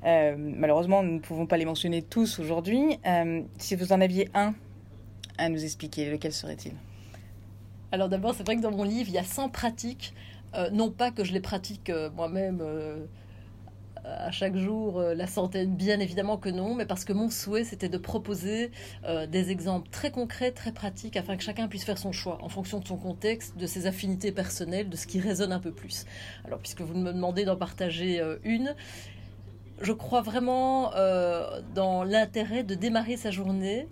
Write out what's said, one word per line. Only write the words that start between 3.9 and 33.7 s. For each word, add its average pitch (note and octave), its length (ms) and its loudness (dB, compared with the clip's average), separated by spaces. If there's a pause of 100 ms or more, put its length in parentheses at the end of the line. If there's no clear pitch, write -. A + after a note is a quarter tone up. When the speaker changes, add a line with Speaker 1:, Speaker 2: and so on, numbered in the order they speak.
Speaker 1:
en F#3 60 8
aviez F#3+ 360 6
un G#3 180 4 (880)
à E3 100 2
nous D#3 140 0
expliquer, D3+ 480 -4
lequel D3+ 220 -2
serait-il ? D#3 400 -8 (1160)
Speaker 2:
Alors F#3+ 180 2
d'abord, G3+ 260 2
c'est G3+ 80 -8
vrai A3+ 140 2
que A3+ 40 2
dans A3 100 2
mon G3+ 120 0
livre, G#3+ 260 0
il F3 60 -2
y - 20 6
a F3+ 60 2
cent C4+ 260 0
pratiques. - 640 -4 (400)
Euh, F3+ 160 0
non G#3+ 220 4
pas B3 180 2
que A3 140 -2
je F#3 100 0
les F#3+ 80 2
pratique, F#3+ 480 -6
euh, D#3 220 -2
moi-même, F3 500 0
euh, D#3 440 -4 (1000)
à C#3 260 -6
chaque F#3+ 260 0
jour, G3+ 420 0
euh, E3+ 140 4
la F3+ 140 -2
centaine, F#3 480 0
bien G3+ 240 4
évidemment G3 380 0
que G3 120 -2
non, F#3 260 0
mais A3+ 100 0
parce F#3 200 -4
que G3+ 80 0
mon A3 160 4
souhait, A3 340 0
c'était G3 260 -4
de F3+ 80 0
proposer, G#3 720 -2 (340)
euh, D#3+ 220 -2
des F3+ 220 2
exemples F3+ 400 0
très C#4+ 220 -4
concrets, B3 400 0
très A#3 220 -6
pratiques, G#3+ 420 -8
afin F#3 220 -2
que F#3+ 60 -6
chacun G#3+ 240 -2
puisse F#3+ 180 -6
faire F#3+ 120 0
son G3 140 -4
choix F3+ 300 -4
en F3 80 -8
fonction G3 300 -4
de - 80 -8
son F#3 100 -4
contexte, F#3 600 -2
de F3+ 80 -4
ses F#3 220 -2
affinités F#3+ 440 0
personnelles, F#3+ 580 -2
de E3 80 -6
ce - 100 -8
qui F#3 120 0
résonne F#3+ 340 2
un F3+ 60 0
peu E3 120 -6
plus. - 340 -10 (400)
Alors, - 140 -6
puisque - 220 -10
vous E3+ 140 -6
me F3+ 180 0
demandez F3+ 320 2
d'en F#3 100 4
partager, F3 640 0
euh, D#3+ 240 0
une, A#3+ 320 2 (1040)
je G3 120 0
crois A#3+ 280 2
vraiment, B3+ 760 4
euh, F3+ 680 4 (120)
dans F#3 300 4
l'intérêt G#3+ 600 2
de F#3+ 120 -2
démarrer A3+ 400 2
sa A3 160 -4
journée F#3+ 600 0